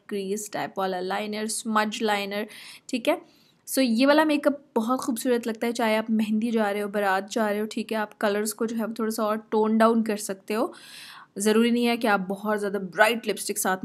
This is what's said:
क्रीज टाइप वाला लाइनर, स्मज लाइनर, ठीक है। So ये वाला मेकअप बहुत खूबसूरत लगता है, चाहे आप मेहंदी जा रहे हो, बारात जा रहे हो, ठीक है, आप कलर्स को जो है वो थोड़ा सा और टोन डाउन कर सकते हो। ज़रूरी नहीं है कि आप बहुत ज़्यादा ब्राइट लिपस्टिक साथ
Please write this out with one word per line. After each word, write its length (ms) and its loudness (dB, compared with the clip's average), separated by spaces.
क्रीज 420 -4
टाइप 260 -6
वाला 220 -2
लाइनर, 480 -4
स्मज 540 -2
लाइनर, 460 -2
ठीक 180 -4
है। 140 0
So 120 -2
ये 260 4
वाला 200 6
मेकअप 400 0
बहुत 240 0
खूबसूरत 480 -2
लगता 200 -4
है, 60 -2
चाहे 220 0
आप 140 -2
मेहंदी 420 0
जा 200 2
रहे 100 -2
हो, 80 -4
बारात 420 0
जा 180 0
रहे 100 0
हो, 60 -2
ठीक 260 -6
है, 60 -2
आप 160 -4
कलर्स 400 0
को 120 -4
जो 100 -4
है 100 -2
वो 140 -6
थोड़ा 100 0
सा 140 -2
और 280 -2
टोन 260 4
डाउन 260 6
कर 140 -2
सकते 360 -8
हो। 200 -2
ज़रूरी 340 4
नहीं 140 2
है 120 2
कि 100 0
आप 120 4
बहुत 400 -2
ज़्यादा 200 -2
ब्राइट 480 4
लिपस्टिक 300 -4
साथ 280 0